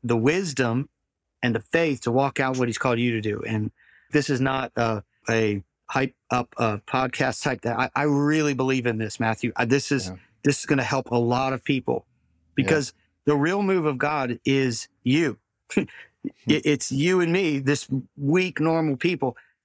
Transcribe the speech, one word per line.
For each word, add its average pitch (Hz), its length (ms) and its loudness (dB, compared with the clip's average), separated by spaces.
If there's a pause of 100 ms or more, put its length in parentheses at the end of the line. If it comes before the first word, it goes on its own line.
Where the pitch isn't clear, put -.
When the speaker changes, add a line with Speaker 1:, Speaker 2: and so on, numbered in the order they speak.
Speaker 1:
the 120 140 2
wisdom 135 720 0 (540)
and 120 140 0
the 113 60 -2
faith 160 400 0
to 120 100 -2
walk 131 280 0
out 131 180 -2
what 123 100 2
he's 113 100 -4
called 120 220 0
you 120 140 0
to 110 80 -2
do. 104 260 -4
And 110 240 -2 (400)
this 147 180 2
is 131 100 0
not 131 360 -2
a, 113 280 0 (260)
a 107 340 2 (260)
hype 131 240 -2 (160)
up, 123 280 -2
uh, 110 200 0 (100)
podcast 131 540 -2
type 127 200 -4
that 117 180 -2
I, 127 160 0
I 139 80 0
really 147 500 2
believe 131 320 0
in 113 140 0
this, 107 200 -6
Matthew. 113 360 -2
Uh, 123 100 0
this 135 260 2
is, 113 180 -2
Speaker 2:
Yeah. 92 60 -10 (280)
Speaker 1:
this 143 160 2
is - 80 -6
gonna 135 160 2
help 135 260 -2
a 123 80 0
lot 123 360 0
of 127 100 -8
people 127 420 -2 (500)
Speaker 2:
Yeah. 139 100 2
Speaker 1:
because 151 280 0 (320)
the 147 100 4
real 175 280 0
move 185 240 2
of 135 100 0
God 135 480 -2
is 135 420 0 (160)
you. 139 400 2
<laughs> - 40 -20 (260)
Speaker 2:
Hmm. 196 100 2 (600)
Speaker 1:
It, 151 220 2
it's 147 240 0
you 170 300 2
and 165 100 2
me, 170 260 0
this 139 300 0 (280)
weak, 165 440 0
normal 160 360 2
people. 139 400 -2 (300)